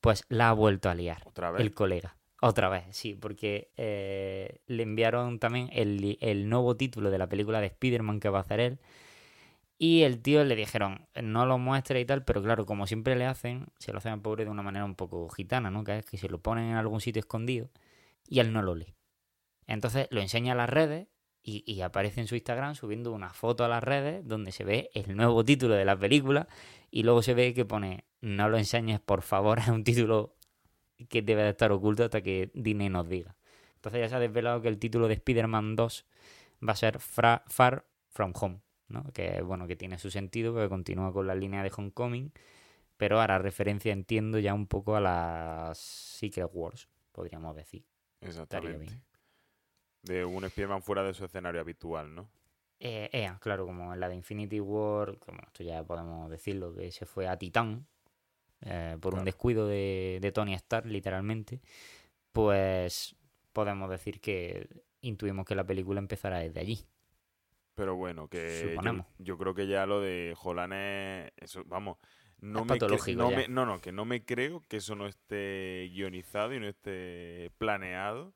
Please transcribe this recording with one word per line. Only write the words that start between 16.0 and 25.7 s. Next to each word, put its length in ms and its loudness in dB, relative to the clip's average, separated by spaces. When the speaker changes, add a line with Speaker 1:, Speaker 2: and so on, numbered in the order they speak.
Speaker 1:
que 120 -10
se 120 -6
lo 120 -6
ponen 300 -2
en 40 0
algún 260 0
sitio 180 -2
escondido 500 -4
y 120 4
él 140 6
no 80 2
lo 140 0
lee. 180 -12
Entonces 440 0
lo 100 0
enseña 320 0
a 20 2
las 140 2
redes 380 2
y, 300 -8
y 100 -4
aparece 400 0
en 60 -4
su 80 -4
Instagram 400 -4
subiendo 360 -6
una 220 -8
foto 320 2
a 20 2
las 160 2
redes 440 -2
donde 240 -4
se 120 -8
ve 300 0
el 240 -4
nuevo 260 8
título 320 8